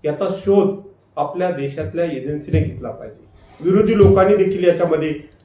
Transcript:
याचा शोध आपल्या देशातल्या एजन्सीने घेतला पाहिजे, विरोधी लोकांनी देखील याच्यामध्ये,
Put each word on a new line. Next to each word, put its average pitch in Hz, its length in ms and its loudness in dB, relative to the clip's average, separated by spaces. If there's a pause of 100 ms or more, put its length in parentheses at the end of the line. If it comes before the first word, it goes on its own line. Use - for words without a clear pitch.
याचा 165 260 -4
शोध 196 440 2 (400)
आपल्या 175 360 -2
देशातल्या 151 540 -6
एजन्सीने 147 560 -4
घेतला - 280 -6
पाहिजे, - 360 -16 (380)
विरोधी 202 340 2
लोकांनी 196 380 6
देखील 185 320 0
याच्यामध्ये, 160 460 0 (320)